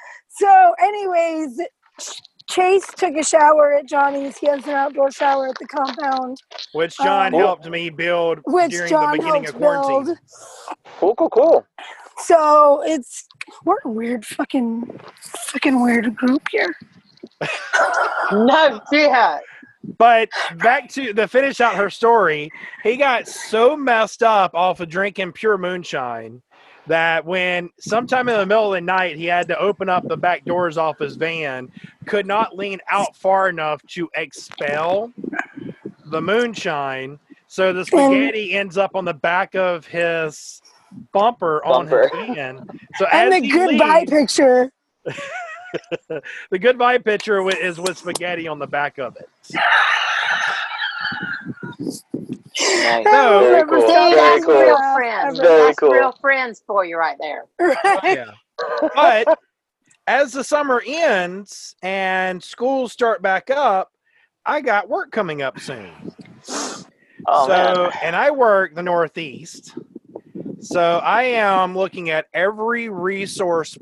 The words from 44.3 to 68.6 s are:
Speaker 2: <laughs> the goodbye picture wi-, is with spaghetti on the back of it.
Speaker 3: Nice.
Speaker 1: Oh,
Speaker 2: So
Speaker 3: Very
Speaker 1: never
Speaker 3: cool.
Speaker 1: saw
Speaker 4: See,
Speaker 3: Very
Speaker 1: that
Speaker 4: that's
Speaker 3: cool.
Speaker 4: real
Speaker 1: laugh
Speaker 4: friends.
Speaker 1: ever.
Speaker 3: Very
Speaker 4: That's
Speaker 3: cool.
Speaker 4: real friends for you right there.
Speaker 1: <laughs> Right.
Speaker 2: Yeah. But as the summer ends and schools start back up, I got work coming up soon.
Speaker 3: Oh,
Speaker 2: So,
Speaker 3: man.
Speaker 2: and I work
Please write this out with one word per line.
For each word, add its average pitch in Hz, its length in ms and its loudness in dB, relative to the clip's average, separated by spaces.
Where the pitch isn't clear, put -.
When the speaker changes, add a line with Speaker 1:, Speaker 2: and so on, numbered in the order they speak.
Speaker 2:
<laughs> 679 1040 -12
the 190 100 -2
goodbye 247 380 2
picture 208 400 -2
wi-, 190 200 -2
is 170 220 -4
with 180 180 -4
spaghetti 170 480 -8
on 151 120 -8
the 143 80 -8
back 143 320 -4
of 123 180 -8
it. - 120 -20
Speaker 3:
Nice. 349 260 0
Speaker 1:
Oh, - 20 6
Speaker 2:
So 403 300 6
Speaker 3:
Very 359 120 6
Speaker 1:
never 320 180 4
Speaker 3:
cool. 320 100 4
Speaker 1:
saw - 80 4
Speaker 4:
See, 349 260 6
Speaker 3:
Very - 0 -
Speaker 1:
that - 20 8
Speaker 4:
that's 147 280 6
Speaker 3:
cool. 320 160 6
Speaker 4:
real - 140 8
Speaker 1:
laugh - 220 2
Speaker 4:
friends. 233 280 -2
Speaker 1:
ever. - 100 -2
Speaker 3:
Very 160 180 8
Speaker 4:
That's 151 120 2
Speaker 3:
cool. 151 140 4
Speaker 4:
real 254 280 4
friends 262 460 -2
for 202 180 0
you 170 120 -8
right 160 240 -2
there. 147 240 -8
Speaker 1:
<laughs> - 0 -
Right. 349 320 0
Speaker 2:
Yeah. 117 140 -10
But 262 440 4
as 247 260 0
the 254 120 -8
summer 277 420 0
ends 202 960 -4
and 185 600 -4
schools 254 500 -4
start 220 300 -2
back 190 280 -2
up, 240 420 0
I 294 140 -2
got 208 280 0
work 294 220 -6
coming 160 320 -4
up 131 160 -6
soon. 110 320 -14
Speaker 3:
Oh, 147 200 2
Speaker 2:
So, - 20 -2
Speaker 3:
man. 180 440 2
Speaker 2:
and 165 140 -4
I 262 140 2
work 202 440 2